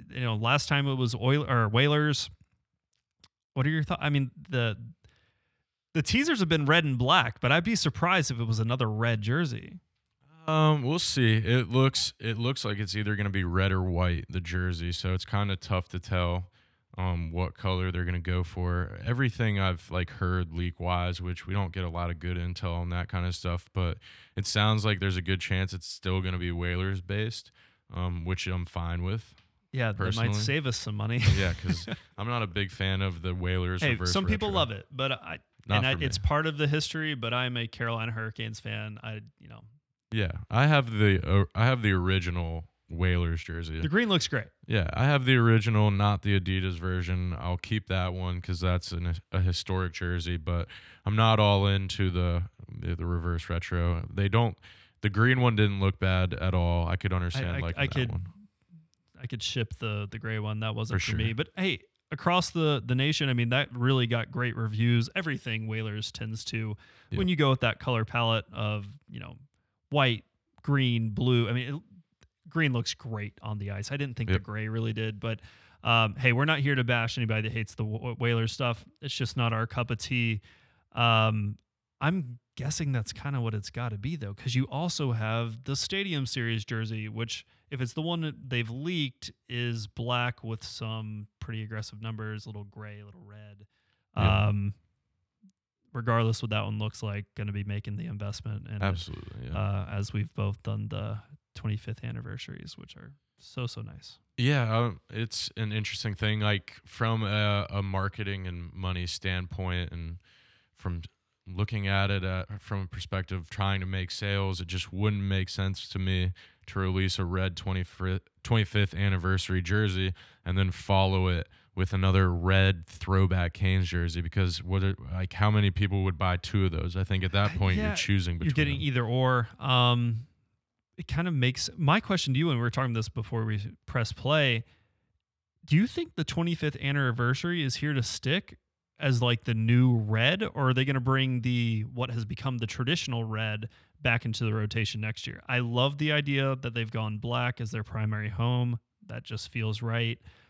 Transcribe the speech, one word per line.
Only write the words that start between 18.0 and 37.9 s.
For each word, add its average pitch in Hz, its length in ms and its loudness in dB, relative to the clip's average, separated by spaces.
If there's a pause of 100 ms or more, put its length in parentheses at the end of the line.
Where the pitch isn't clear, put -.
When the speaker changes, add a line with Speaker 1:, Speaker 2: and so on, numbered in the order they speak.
Speaker 2:
gonna 90 160 -2
go 90 240 0
for. 87 600 -4
Everything 117 540 0
I've, 92 320 0
like, 87 200 -2
heard 90 420 -2
leak-wise, 90 680 -2
which 90 280 -6
we 95 40 -4
don't 95 200 -2
get 95 100 -4
a 87 80 -4
lot 87 200 -4
of 82 100 -6
good 87 160 -4
intel 87 400 -4
on 87 140 -4
that 87 180 -4
kind 90 180 -2
of 90 80 -2
stuff, 87 400 -4
but 87 240 0 (380)
it 101 100 -2
sounds 107 380 2
like 104 160 2
there's 95 160 2
a 92 60 -2
good 90 180 0
chance 95 320 -2
it's 90 160 -8
still 95 320 -2
gonna 92 180 -2
be 87 140 -2
Whalers 90 480 -2
based, 104 500 -6 (420)
um, 87 320 -2
which 92 220 -2
I'm 90 180 -2
fine 87 380 -4
with. 104 320 -4 (380)
Speaker 1:
Yeah, 117 200 0
that 104 60 -6
might 101 100 0
Speaker 2:
personally. 113 260 0
Speaker 1:
save 135 320 0
us 120 100 -2
some 107 200 -6
money. 107 260 -2 (160)
Speaker 2:
Yeah, 92 200 2
Speaker 1:
<laughs> - 40 -12
Speaker 2:
'cause - 240 -2 (320)
I'm 104 80 -6
not 120 160 -2
a 104 60 -2
big 95 240 -2
fan 95 300 0
of 87 200 -2
the 90 100 -2
Whalers 90 500 0
Speaker 1:
Hey, 147 80 2
Speaker 2:
reverse 113 220 0
Speaker 1:
some 190 140 2
people 214 220 0
Speaker 2:
retro. 196 100 0
Speaker 1:
love 139 140 2
it, 98 180 -10
but 135 220 -4
I, 82 260 -10 (300)
Speaker 2:
Not 101 100 2
Speaker 1:
and 123 80 2
I, 131 60 2
Speaker 2:
for 160 80 0
me. 143 60 0
Speaker 1:
it's - 120 -2
part 151 280 2
of 151 120 -4
the 151 80 2
history, 151 480 -2
but 117 180 -4
I'm 123 240 -2
a 117 120 -4
Carolina 117 420 -4